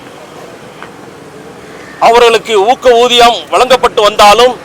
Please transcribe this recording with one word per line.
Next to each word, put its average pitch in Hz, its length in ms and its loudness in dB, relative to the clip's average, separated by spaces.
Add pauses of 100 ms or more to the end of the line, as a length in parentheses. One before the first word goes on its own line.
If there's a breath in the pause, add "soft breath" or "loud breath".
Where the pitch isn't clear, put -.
(2000)
அவர்களுக்கு 226 480 0 (160)
ஊக்க 254 200 0 (120)
ஊதியம் 240 340 0 (140)
வழங்கப்பட்டு 247 520 -2
வந்தாலும் 214 520 2 (100)